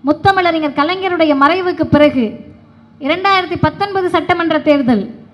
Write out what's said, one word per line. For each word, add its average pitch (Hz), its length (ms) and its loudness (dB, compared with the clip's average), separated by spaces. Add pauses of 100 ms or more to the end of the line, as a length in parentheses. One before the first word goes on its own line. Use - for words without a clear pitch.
முத்தமிழறிஞர் 320 720 0
கலைஞருடைய 339 540 0 (100)
மறைவுக்கு 339 400 0
பிறகு 277 420 2 (760)
இரண்டாயிரத்தி 359 600 0
பத்தொன்பது 370 480 -2
சட்டமன்ற 339 500 -2
தேர்தல் 269 440 2 (300)